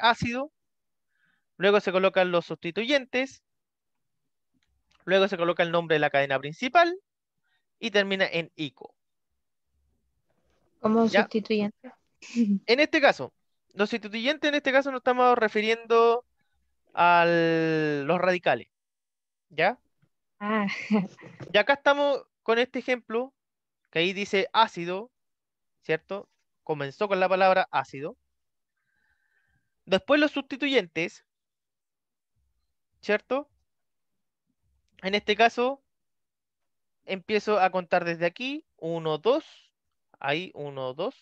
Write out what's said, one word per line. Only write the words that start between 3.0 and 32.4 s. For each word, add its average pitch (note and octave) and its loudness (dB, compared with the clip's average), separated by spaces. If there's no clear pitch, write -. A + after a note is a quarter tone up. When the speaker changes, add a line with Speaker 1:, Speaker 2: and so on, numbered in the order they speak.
Speaker 1:
luego F#3+ 4
se F#3+ -4
coloca E3+ 0
el E3+ -2
nombre E3 0
de D3+ 2
la D3 2
cadena C#3 0
principal B3+ 0
y G3 -8
termina G3 0
en E3 -6
ICO. - -10
Speaker 2:
Como A3+ 2
Speaker 1:
¿Ya? G3+ 4
Speaker 2:
sustituyente. G#3+ -4
<laughs> G3+ 0
Speaker 1:
En B3 4
este D#4 2
caso, G3 2
los G#3 -2
sustituyentes A3+ -4
en C#4+ 0
este C#4+ -2
caso C4+ 2
nos C4 -6
estamos B3 2
refiriendo A3+ 2
a F3 4
los D#3+ 0
radicales, F3 -2
¿ya? F3 0
Speaker 2:
Ah. G#3 -2
<laughs> - -4
Speaker 1:
Y - 4
acá G#3 4
estamos C#4+ 0
con A3+ 0
este B3+ -2
ejemplo, B3 -6
que D#3 -2
ahí F3+ 0
dice G3 -2
ácido, G3 -2
¿cierto? F#3+ -6
Comenzó D3 -6
con G3 0
la F#3 2
palabra F#3 4
ácido. D3 -8
Después F#3+ 0
los D4 0
sustituyentes, B3 -4